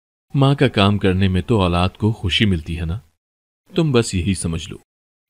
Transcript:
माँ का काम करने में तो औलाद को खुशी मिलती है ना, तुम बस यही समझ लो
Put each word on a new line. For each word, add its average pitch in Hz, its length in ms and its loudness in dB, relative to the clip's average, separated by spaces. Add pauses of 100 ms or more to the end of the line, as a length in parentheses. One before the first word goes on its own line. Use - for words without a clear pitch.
(360)
माँ 139 200 4
का 139 120 2
काम 101 300 2
करने 95 320 2
में 92 140 0
तो 117 180 0
औलाद 87 360 0
को 107 160 0
खुशी - 320 -2
मिलती 87 300 -2
है 82 100 -6
ना, 82 160 -6 (760)
तुम 160 180 0
बस 117 220 2
यही 90 200 0
समझ 82 340 -6
लो - 120 -16 (480)